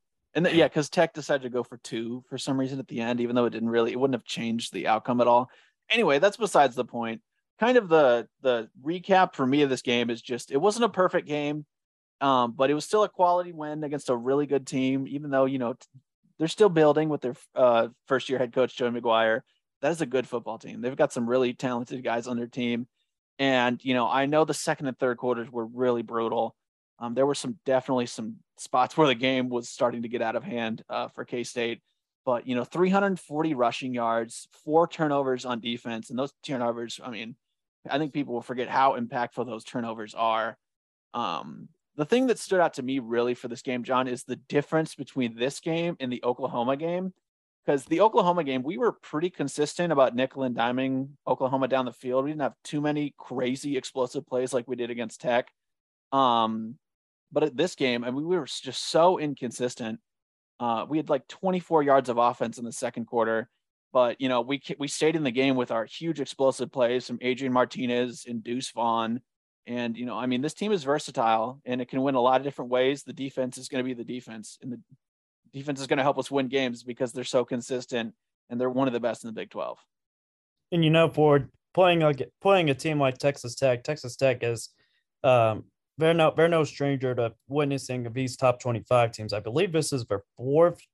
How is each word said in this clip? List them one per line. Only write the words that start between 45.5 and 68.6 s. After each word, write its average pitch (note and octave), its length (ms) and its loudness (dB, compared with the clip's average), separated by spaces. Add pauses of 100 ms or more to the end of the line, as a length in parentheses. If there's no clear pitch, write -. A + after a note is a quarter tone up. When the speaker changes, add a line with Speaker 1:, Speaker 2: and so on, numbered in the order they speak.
Speaker 1:
game E3 400 -4
and B2+ 100 -4
the A#2+ 140 -6
Oklahoma B2+ 540 -2
game. F3 340 -4 (540)
'Cause C#3+ 200 0
the E3 160 2
Oklahoma F3 420 4
game, C3 180 -2
we E3 140 -4
were A#3 160 0
pretty E3 380 -4
consistent D#3 640 -2
about C3 220 4
nickel C3 280 -2
and B2 120 -2
diming C3 540 -2 (180)
Oklahoma C3+ 400 0
down B2+ 200 0
the A#2+ 60 -8
field. C3 320 -2
We D3 60 -4
didn't D#3 120 -4
have A#2+ 200 -2
too D3+ 180 -6
many D3 360 -2
crazy C3 600 -4
explosive C3 500 -4
plays B2+ 260 -2
like B2 160 -2
we B2+ 80 -6
did A#2+ 140 -6
against A#2 300 -8
Tech. B2 300 0 (640)
Um, A#2 640 2 (540)
but C#3+ 100 2
at C3 140 -2
this E3 180 0
game, A#2+ 300 0
I B2 60 -4
mean, C#3+ 160 -4
we F3+ 100 0
were D3+ 80 -2
s-, - 160 -10
just - 300 -8
so E3+ 280 6
inconsistent. B2 800 -6 (640)
Uh, A#2 280 -2
we D3+ 100 -2
had, C#3 100 -4
like, C#3+ 180 0
twenty-four F3+ 560 0
yards C3+ 260 6
of A#2+ 100 0
offense A#2+ 400 2
in A#2+ 60 -10
the A#2 60 -8
second A#2 360 -6
quarter, A2+ 420 0 (440)
but, B2 280 4
you C3+ 80 0
know, B2+ 140 2
we C#3 180 -4
ca-, - 180 -10
we C#3+ 80 -4
stayed D#3 300 0
in D#3+ 80 0
the C3 60 2
game C3 260 2
with B2 160 -2
our A2+ 120 -2
huge D#3 360 -6
explosive C3 500 0
plays B2 360 0
from A#2+ 160 -8
Adrian B2+ 300 -2
Martinez B2 760 0
and A#2 160 -8
Deuce B2 260 -6